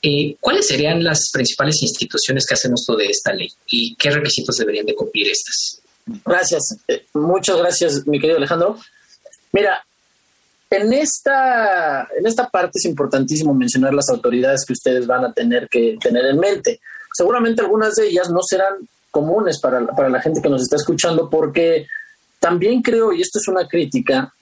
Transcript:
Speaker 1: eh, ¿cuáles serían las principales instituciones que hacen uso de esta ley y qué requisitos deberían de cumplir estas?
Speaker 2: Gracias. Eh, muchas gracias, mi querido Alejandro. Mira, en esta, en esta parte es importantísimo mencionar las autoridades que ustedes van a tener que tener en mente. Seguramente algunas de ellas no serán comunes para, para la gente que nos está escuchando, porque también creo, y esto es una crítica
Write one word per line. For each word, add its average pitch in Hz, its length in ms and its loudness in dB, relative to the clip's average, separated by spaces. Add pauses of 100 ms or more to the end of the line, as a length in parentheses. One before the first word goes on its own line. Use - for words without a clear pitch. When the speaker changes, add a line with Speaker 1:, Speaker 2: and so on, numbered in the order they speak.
Speaker 1:
eh, 147 380 0
¿cuáles 392 260 0
serían 151 360 0
las 156 300 0
principales 151 500 0
instituciones - 640 -2
que 131 80 0
hacen 123 180 0
uso 120 240 0
de 104 100 0
esta 101 260 -2
ley 92 180 -6 (160)
y 117 300 -2
qué 143 140 0
requisitos - 460 -2
deberían 107 300 -2
de 107 80 -2
cumplir - 340 -2
estas? - 520 -4 (440)
Speaker 2:
Gracias. 170 520 0 (100)
Eh, - 180 -4 (100)
muchas 180 420 0
gracias, 170 500 0
mi 147 120 0
querido 156 200 2
Alejandro. 170 400 0 (760)
Mira, 196 320 2 (840)
en 208 220 2
esta, 240 1200 0
en 185 100 0
esta 233 220 0
parte 180 300 -2
es - 80 -2
importantísimo 143 680 0
mencionar 131 380 2
las 139 160 2
autoridades 127 580 2
que 127 80 -4
ustedes 127 320 0
van 123 180 0
a 117 80 -4
tener 120 360 0
que 117 320 2
tener 123 260 2
en 139 120 2
mente. 190 420 0 (320)
Seguramente 226 500 2
algunas 214 320 0
de 214 140 2
ellas 175 220 0
no 170 120 2
serán 190 320 0 (360)
comunes 165 500 0
para, 123 260 0
para 135 240 0
la 127 100 0
gente 160 220 -2
que 156 80 2
nos 131 120 0
está 127 140 0
escuchando, 160 540 0
porque 160 560 2 (520)
también 190 440 2
creo, 226 300 2
y 175 100 -2
esto 185 160 -4
es - 100 -2
una 185 180 0
crítica 135 760 0